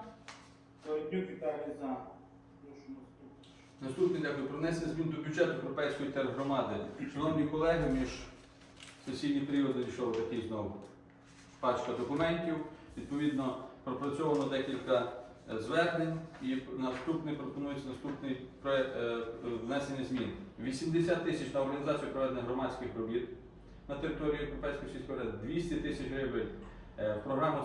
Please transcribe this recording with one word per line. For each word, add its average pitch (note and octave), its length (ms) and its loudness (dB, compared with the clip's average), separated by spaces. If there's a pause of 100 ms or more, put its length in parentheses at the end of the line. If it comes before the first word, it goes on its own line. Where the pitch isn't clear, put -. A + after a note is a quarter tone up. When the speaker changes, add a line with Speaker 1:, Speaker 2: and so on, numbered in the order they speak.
(880)
Speaker 1:
Середнюк D#3 440 0
Віталій D3 500 -2
за. C3 160 -2 (680)
Прошу - 260 -18
наступний. - 420 -14 (500)
Speaker 2:
Наступний, D#3 420 4
дякую. C#3 260 0
Про D3 100 -4
внесення E3 340 0
змін D#3 240 0
до D3 60 -4
бюджету D#3 380 4
Кропецької C#3+ 500 0
тергромади. C3 640 0 (400)
Шановні D3+ 300 4
колеги, D#3 460 4 (100)
між B2 80 0 (960)
сесійні C#3 340 2
періоди B2+ 440 4
дійшов A#2 320 0
такий A2+ 320 0
знову G2+ 240 -2 (880)
пачка B2 320 2
документів. D#3+ 640 2 (400)
Відповідно, C3+ 600 2 (280)
пропрацьовано C#3 600 2
декілька, B2+ 680 2 (400)
е, A2 60 0
звернень D#3+ 600 4 (240)
і C3 140 0 (220)
наступний, D3 560 0
пропонується C3+ 540 -4
наступний C3 520 -4 (220)
проект, C3+ 340 4
е, A#2 200 0 (480)
внесення C3+ 400 0
змін. A2 280 0 (280)
Вісімдесят E3 640 4
тисяч C#3 300 0
на C#3 60 4
організацію C#3+ 520 0
проведення B2+ 300 0
громадських B2 460 -2 (100)
робіт - 300 0 (600)
на C#3 60 -2
території D3 520 0
Кропецької C#3 460 -4
сільської B2+ 260 -6
ради, A2+ 120 -2 (120)
двісті D#3 340 0
тисяч C3 300 -2
гривень, B2+ 420 0 (500)
е, G#2+ 220 2
в - 40 -8
програму C#3 400 2